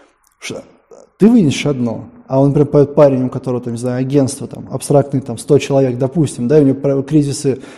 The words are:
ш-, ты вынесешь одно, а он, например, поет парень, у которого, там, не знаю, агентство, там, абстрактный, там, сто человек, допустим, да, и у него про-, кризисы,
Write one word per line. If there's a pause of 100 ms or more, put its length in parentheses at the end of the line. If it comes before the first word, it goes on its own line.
(400)
ш-, (560)
ты
вынесешь
одно, (240)
а
он,
например,
поет
парень,
у
которого,
там,
не
знаю,
агентство,
там,
абстрактный,
там,
сто
человек,
допустим,
да,
и
у
него
про-,
кризисы, (200)